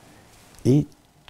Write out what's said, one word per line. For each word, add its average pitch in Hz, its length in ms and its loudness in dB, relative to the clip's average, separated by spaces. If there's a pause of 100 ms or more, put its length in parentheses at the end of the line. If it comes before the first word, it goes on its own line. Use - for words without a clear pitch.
(640)
est 147 200 0 (440)